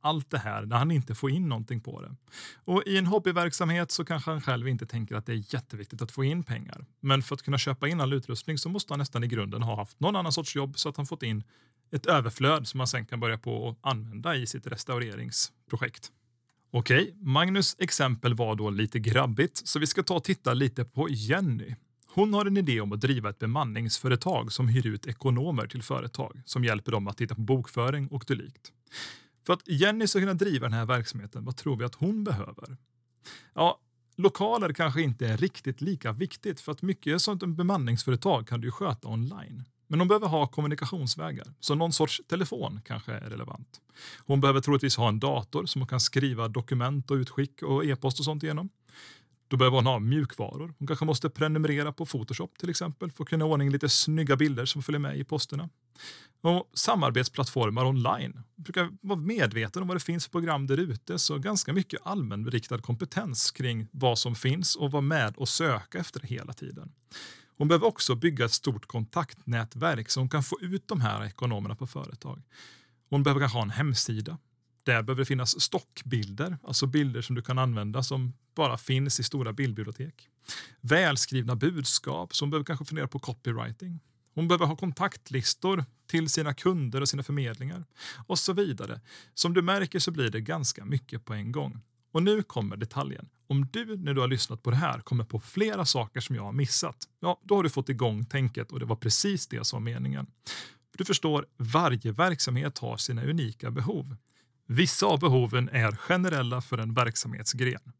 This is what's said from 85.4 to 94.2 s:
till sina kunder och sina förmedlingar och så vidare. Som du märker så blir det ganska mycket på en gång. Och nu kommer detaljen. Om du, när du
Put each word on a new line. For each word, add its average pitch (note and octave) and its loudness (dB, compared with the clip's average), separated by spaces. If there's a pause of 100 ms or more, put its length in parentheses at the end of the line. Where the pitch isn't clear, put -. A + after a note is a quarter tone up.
till D#3+ 2
sina D3 0
kunder C#3 0
och C#3 2
sina C#3 0
förmedlingar C#3 -4 (420)
och F#3 0
så - 2
vidare. A#2+ -2 (340)
Som F3 2
du F3+ 6
märker F#3+ 0
så E3+ 2
blir C3+ 0
det A2 -2
ganska C#3+ -2
mycket C3 -4
på A2 -8
en G#2+ -6
gång. C3+ -6 (320)
Och D#3+ 2
nu G#3 4
kommer G#2 -4
detaljen. - -6 (220)
Om C#3 2
du, A3 -6
när D3 -4
du C3 0